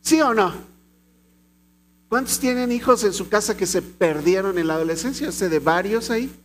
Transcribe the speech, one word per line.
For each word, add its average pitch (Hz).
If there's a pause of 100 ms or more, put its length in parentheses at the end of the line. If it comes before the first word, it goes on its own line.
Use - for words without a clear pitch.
¿Sí 320
o 269
no? 196 (1600)
¿Cuántos 247
tienen 247
hijos 240
en 196
su 185
casa 208
que 185
se 175
perdieron 180
en 165
la 160
adolescencia? 165
Sé 185
de 156
varios 185
ahí. 240 (160)